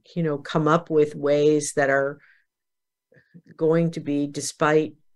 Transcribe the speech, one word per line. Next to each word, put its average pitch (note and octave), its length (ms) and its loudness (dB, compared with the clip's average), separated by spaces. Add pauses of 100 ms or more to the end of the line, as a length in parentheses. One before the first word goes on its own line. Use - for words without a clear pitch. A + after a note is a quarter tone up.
(160)
you E3+ 80 -2
know, D3+ 160 -2
come D3+ 280 -2
up E3 220 2
with D3+ 260 2
ways D3 580 2
that C#3 180 0
are C#3 280 -2 (1400)
going E3 360 2
to E3 80 -8
be, C#3+ 260 -4
despite D3+ 720 -2 (200)